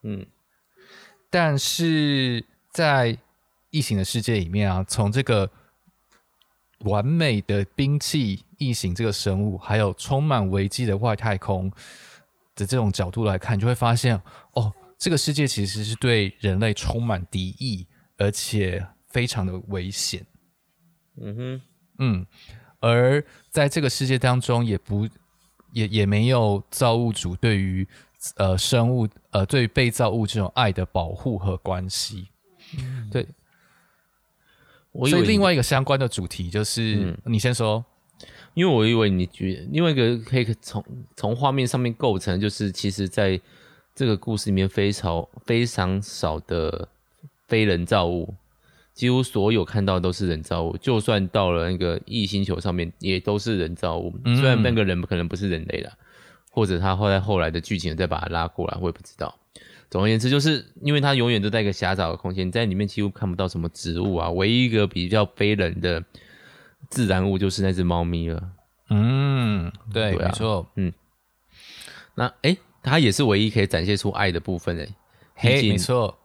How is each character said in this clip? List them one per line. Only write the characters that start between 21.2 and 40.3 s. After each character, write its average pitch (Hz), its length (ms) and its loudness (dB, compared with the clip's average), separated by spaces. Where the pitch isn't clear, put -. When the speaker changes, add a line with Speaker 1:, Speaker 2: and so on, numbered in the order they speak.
Speaker 1:
嗯 104 140 -10
哼。 127 280 -10
Speaker 2:
嗯， 104 240 0
而 123 420 2
在 143 180 2
这 165 120 -2
个 135 100 0
世 - 160 -2
界 131 100 2
当 127 240 2
中， 120 240 0
也 104 140 0
不， 104 300 -4
也， 117 160 0
也 104 180 2
没 104 220 4
有 110 420 2
造 120 240 2
物 117 180 0
主 90 220 -6
对 107 240 2
于， 92 260 0
呃， 95 200 2
生 117 320 2
物， 123 200 2
呃， 98 140 2
对 127 200 2
于 - 20 0
被 123 240 2
造 110 200 2
物 113 140 0
这 107 140 -2
种 95 160 0
爱 117 160 2
的 92 160 -2
保 85 220 -2
护 101 280 -4
和 92 200 -2
关 92 340 -4
系。 98 380 -8
Speaker 1:
嗯。 127 320 -10
Speaker 2:
对。 120 160 -4
Speaker 1:
我 127 160 -2
以 151 40 4
为 175 60 4
你 175 60 4
Speaker 2:
所 - 0 -
以 196 40 2
另 208 120 4
外 185 120 4
一 160 40 4
个 127 60 2
相 135 200 2
关 135 160 2
的 135 80 0
主 101 180 -4
题 87 240 -8
就 104 140 -2
是， 107 380 0
Speaker 1:
嗯。 90 240 -2
Speaker 2:
你 117 120 0
先 123 160 2
说。 113 320 0
Speaker 1:
因 170 100 2
为 180 80 6
我 110 140 6
以 117 80 6
为 110 160 4
你 92 160 2
举， 95 460 -6
另 160 100 2
外 170 80 4
一 147 40 2
个 120 240 4
可 117 200 -2